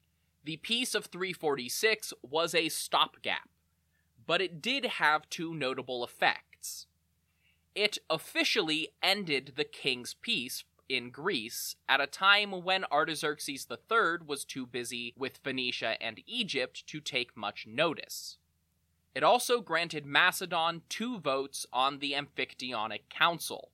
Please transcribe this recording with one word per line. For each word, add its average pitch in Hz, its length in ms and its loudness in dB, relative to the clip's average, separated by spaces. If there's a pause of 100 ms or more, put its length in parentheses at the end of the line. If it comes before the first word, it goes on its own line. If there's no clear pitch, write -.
(440)
The 156 140 -6
Peace 233 360 -2
of 208 120 0
three 180 280 -4
forty-six 151 880 0
was 160 320 0
a 165 140 4
stopgap, - 840 -2 (760)
but 175 160 2
it 170 200 -4
did 254 240 0
have 151 440 2
two 165 240 -6
notable 127 500 -2
effects. - 840 -2 (880)
It 202 240 2 (100)
officially 160 800 0 (140)
ended 160 520 0
the 151 80 0
king's 123 520 -4
peace 131 480 -4 (260)
in 123 220 -4
Greece 139 640 -4 (120)
at 135 140 4
a 143 60 0
time 196 560 4
when 185 220 2
Artaxerxes 151 800 0
the 117 120 -8
third 170 500 2
was 143 180 -4
too 131 200 -6
busy 120 500 -6
with 127 280 -6
Phoenicia 127 580 -2
and 110 240 -6
Egypt 156 640 -4
to 156 120 -10
take 123 380 -4
much 104 300 -6
notice. - 720 -2 (760)
It 135 100 -2
also 240 380 6
granted 160 460 -2
Macedon 165 800 4
two 233 300 -4
votes 139 520 0
on 135 280 2
the 139 140 -2
Amphictyonic 123 960 -4
Council, - 640 0